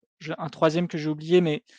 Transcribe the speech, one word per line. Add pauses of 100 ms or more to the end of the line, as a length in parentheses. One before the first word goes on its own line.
(200)
je,
un
troisième
que
j'ai
oublié,
mais, (160)